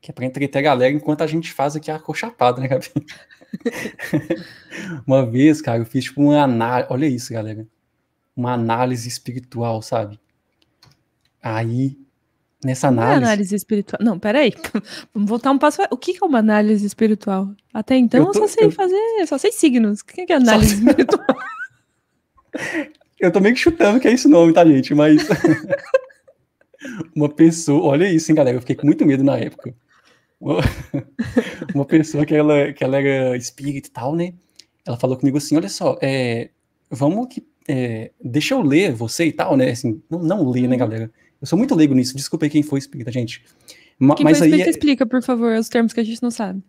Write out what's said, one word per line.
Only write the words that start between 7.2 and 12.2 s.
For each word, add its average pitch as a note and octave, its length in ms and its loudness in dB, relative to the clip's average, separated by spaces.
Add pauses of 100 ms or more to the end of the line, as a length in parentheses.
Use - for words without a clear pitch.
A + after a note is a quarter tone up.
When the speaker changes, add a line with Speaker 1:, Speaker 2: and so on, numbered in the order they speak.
Speaker 1:
galera. A2 340 -10 (720)
Uma B2 160 -4
análise A#2+ 560 -2
espiritual, A#2+ 720 -8
sabe? G#2+ 380 -6 (1200)
Aí, A#2 540 -4 (680)